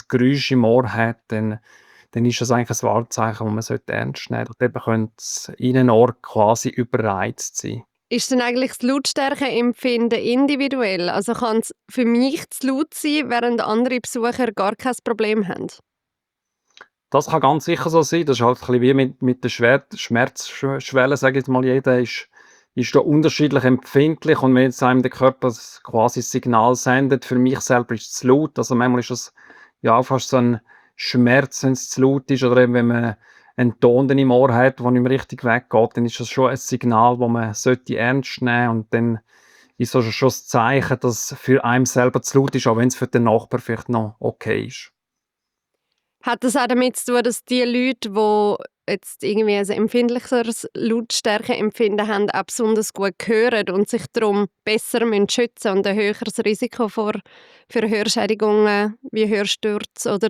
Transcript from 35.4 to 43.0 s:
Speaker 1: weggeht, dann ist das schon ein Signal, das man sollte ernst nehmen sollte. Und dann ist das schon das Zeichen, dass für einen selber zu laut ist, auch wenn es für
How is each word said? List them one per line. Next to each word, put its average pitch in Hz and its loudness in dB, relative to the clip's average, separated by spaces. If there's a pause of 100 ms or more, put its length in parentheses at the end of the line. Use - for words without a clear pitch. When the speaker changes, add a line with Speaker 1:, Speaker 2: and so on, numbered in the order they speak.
Speaker 1:
weggeht, 117 2
dann 120 0
ist 117 -6
das 120 -8
schon 131 0
ein 135 -4
Signal, 120 2
das 123 0
man 117 -2
sollte 127 -2
ernst 127 -2
nehmen 120 2
sollte. 120 0
Und 113 -4
dann 117 0 (580)
ist 120 -4
das 127 4
schon 113 -2
das - -2
Zeichen, 127 0
dass 127 -4
für 131 2
einen 123 2
selber 123 2
zu - 0
laut 135 0
ist, 131 0
auch 113 2
wenn 120 2
es 123 -4
für 131 -6